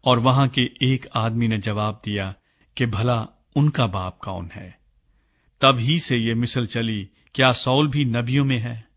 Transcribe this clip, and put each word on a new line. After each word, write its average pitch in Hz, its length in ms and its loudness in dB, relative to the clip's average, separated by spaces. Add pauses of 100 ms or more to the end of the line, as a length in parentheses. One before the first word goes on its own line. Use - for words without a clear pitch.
اور 123 140 4
وہاں 131 300 4
کے 127 220 0 (120)
ایک 131 340 0
آدمی 113 320 0
نے 110 120 0
جواب 107 480 -4
دیا 98 260 -6 (420)
کہ 123 120 0
بھلا 113 380 -2 (300)
ان 147 160 4
کا 131 160 0
باپ 92 320 -6
کون 92 380 -10
ہے؟ 92 140 -16 (880)
تب 135 200 4
ہی 139 220 2
سے 127 160 -2
یہ 113 180 0
مثل 117 320 -2
چلی، 110 400 -4 (260)
"کیا 131 200 4
ساؤل 135 340 2
بھی 143 180 0
نبیوں 120 400 0
میں 131 160 0
ہے؟" 117 200 -8 (160)